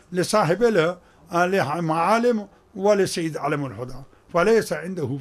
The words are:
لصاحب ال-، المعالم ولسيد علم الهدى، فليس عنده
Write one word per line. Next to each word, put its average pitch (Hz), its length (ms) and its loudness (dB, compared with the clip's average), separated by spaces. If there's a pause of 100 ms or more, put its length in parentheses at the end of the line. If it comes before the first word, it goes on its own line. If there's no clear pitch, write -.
(120)
لصاحب 180 520 2
ال-، 180 340 2 (360)
المعالم 180 1120 0 (280)
ولسيد 190 640 0
علم 143 280 -2
الهدى، 123 300 -10 (380)
فليس 190 400 2
عنده 156 480 -6